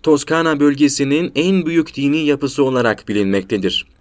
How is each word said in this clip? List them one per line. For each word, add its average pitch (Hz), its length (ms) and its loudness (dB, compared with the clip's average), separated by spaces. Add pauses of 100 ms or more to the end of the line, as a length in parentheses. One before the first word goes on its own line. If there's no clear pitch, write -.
Toskana 156 580 0
bölgesinin 143 720 2
en 175 320 0
büyük 165 300 -2
dini 139 220 0
yapısı 143 460 0
olarak 123 440 -2
bilinmektedir. 98 760 -2 (140)